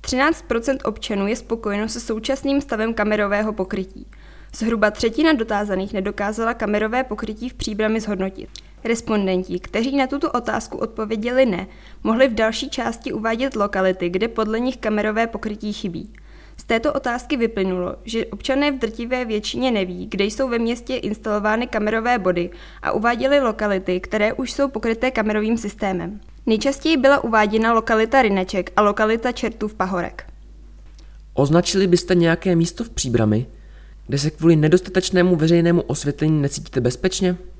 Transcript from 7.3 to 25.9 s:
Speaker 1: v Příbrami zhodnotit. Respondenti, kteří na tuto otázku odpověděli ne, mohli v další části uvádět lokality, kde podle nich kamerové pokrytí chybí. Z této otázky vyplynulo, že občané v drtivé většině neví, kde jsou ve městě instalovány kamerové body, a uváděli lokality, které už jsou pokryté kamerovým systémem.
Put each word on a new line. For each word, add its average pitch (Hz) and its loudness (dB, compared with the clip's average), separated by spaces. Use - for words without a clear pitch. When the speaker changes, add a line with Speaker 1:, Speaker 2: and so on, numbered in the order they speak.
Speaker 1:
v - -14
Příbrami 214 -2
zhodnotit. 190 -6
Respondenti, 196 0
kteří 262 -2
na 269 2
tuto 285 -2
otázku 226 -4
odpověděli 220 0
ne, 190 -2
mohli 226 6
v 233 0
další 220 0
části 233 -4
uvádět 226 -2
lokality, 190 0
kde 185 0
podle 220 -2
nich 254 -2
kamerové 214 0
pokrytí 214 -8
chybí. - -8
Z - -14
této 226 0
otázky 247 -4
vyplynulo, 190 -2
že 226 -4
občané 277 0
v 269 -6
drtivé 240 -4
většině 233 -2
neví, 185 -2
kde 196 0
jsou 240 0
ve 233 0
městě 240 -2
instalovány 214 -2
kamerové 226 0
body, 180 0
a - -2
uváděli 240 2
lokality, 208 0
které 214 0
už 254 -4
jsou 277 0
pokryté 226 -2
kamerovým 214 0
systémem. 202 -4